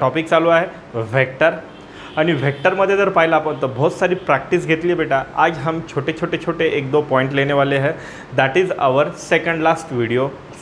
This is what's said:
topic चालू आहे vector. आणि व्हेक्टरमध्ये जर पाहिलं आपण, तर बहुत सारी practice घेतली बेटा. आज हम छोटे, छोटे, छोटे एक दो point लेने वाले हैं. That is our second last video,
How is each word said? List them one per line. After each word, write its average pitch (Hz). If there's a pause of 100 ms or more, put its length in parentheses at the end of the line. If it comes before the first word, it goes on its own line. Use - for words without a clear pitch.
topic 139
चालू 165
आहे 170 (280)
vector. 131 (640)
आणि 165
व्हेक्टरमध्ये 185
जर 196
पाहिलं 165
आपण, 151
तर 139
बहुत 135
सारी 180
practice 156
घेतली 160
बेटा. 135 (140)
आज 160
हम 160 (140)
छोटे, 160
छोटे, 170
छोटे 165 (120)
एक 135
दो 151
point 135
लेने 139
वाले 139
हैं. 139 (460)
That 135
is 185 (140)
our 135 (200)
second 165
last 165
video, 120 (340)